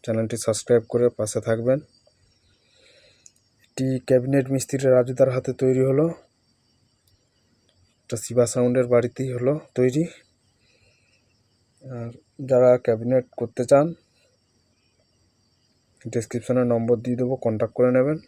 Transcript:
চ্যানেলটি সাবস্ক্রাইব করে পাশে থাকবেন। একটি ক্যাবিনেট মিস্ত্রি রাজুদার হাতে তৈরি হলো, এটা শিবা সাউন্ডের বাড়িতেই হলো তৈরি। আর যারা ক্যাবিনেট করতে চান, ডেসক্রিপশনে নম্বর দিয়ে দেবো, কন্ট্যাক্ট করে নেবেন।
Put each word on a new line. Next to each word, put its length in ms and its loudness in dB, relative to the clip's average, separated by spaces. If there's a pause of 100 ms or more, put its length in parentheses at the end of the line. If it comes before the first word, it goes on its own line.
চ্যানেলটি 400 -4
সাবস্ক্রাইব 380 0 (100)
করে 140 2 (120)
পাশে 300 -4
থাকবেন। 320 0 (2000)
একটি 140 -4 (180)
ক্যাবিনেট 460 2
মিস্ত্রি 220 -4 (200)
রাজুদার 380 2
হাতে 180 -4 (100)
তৈরি 260 2
হলো, 180 2 (2000)
এটা 220 -8
শিবা 280 2
সাউন্ডের 400 2
বাড়িতেই 440 0
হলো 160 -2 (240)
তৈরি। 280 2 (1800)
আর 260 -12 (400)
যারা 200 6 (140)
ক্যাবিনেট 400 0 (160)
করতে 300 -6
চান, 160 6 (2250)
ডেসক্রিপশনে 500 -2 (100)
নম্বর 320 0
দিয়ে 160 -4
দেবো, 140 -2 (100)
কন্ট্যাক্ট 340 -2
করে 180 4
নেবেন। 320 0